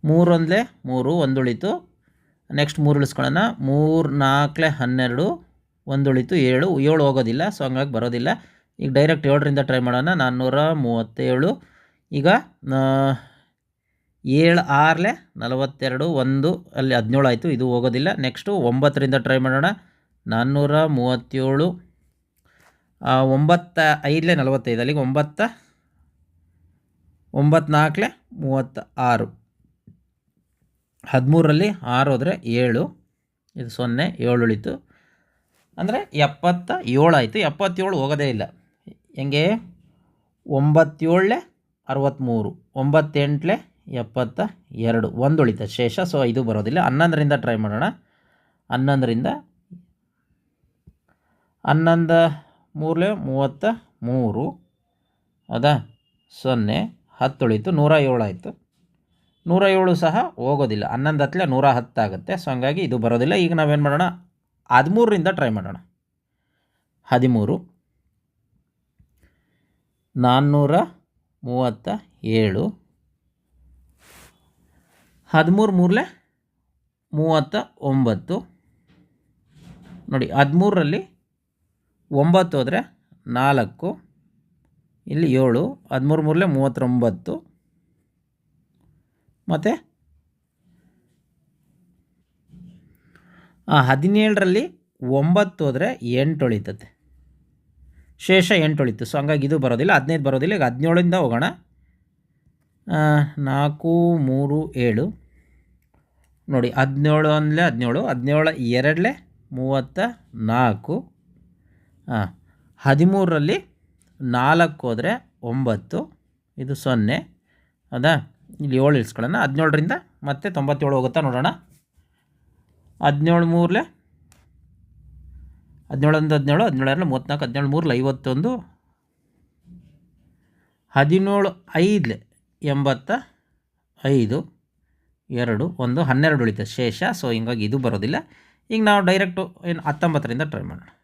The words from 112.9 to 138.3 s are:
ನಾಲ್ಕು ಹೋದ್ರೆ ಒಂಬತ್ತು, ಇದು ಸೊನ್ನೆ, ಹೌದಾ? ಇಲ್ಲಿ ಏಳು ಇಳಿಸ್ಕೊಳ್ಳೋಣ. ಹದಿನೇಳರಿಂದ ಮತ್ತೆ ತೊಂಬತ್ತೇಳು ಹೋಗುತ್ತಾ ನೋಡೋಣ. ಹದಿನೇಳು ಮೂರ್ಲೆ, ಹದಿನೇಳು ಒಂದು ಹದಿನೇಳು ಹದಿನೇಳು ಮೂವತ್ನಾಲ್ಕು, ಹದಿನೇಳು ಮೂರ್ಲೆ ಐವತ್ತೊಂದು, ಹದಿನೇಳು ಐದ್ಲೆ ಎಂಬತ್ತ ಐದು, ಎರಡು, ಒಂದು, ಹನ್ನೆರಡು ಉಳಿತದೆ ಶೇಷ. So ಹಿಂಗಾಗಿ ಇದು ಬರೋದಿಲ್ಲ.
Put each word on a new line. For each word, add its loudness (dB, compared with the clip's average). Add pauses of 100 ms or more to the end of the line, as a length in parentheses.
ನಾಲ್ಕು 0
ಹೋದ್ರೆ -4 (120)
ಒಂಬತ್ತು, -4 (380)
ಇದು -8
ಸೊನ್ನೆ, 0 (760)
ಹೌದಾ? -2 (260)
ಇಲ್ಲಿ -4
ಏಳು 4
ಇಳಿಸ್ಕೊಳ್ಳೋಣ. -2
ಹದಿನೇಳರಿಂದ 0 (320)
ಮತ್ತೆ -6
ತೊಂಬತ್ತೇಳು -2
ಹೋಗುತ್ತಾ 0
ನೋಡೋಣ. -2 (1600)
ಹದಿನೇಳು 2
ಮೂರ್ಲೆ, 2 (2000)
ಹದಿನೇಳು 2
ಒಂದು 2
ಹದಿನೇಳು 2
ಹದಿನೇಳು 0
ಮೂವತ್ನಾಲ್ಕು, -4
ಹದಿನೇಳು -4
ಮೂರ್ಲೆ 0
ಐವತ್ತೊಂದು, -2 (2250)
ಹದಿನೇಳು 0 (100)
ಐದ್ಲೆ 0 (340)
ಎಂಬತ್ತ -2 (920)
ಐದು, -2 (680)
ಎರಡು, -2
ಒಂದು, -2
ಹನ್ನೆರಡು 2
ಉಳಿತದೆ -2
ಶೇಷ. -4
So -4
ಹಿಂಗಾಗಿ -4
ಇದು -2
ಬರೋದಿಲ್ಲ. -4 (540)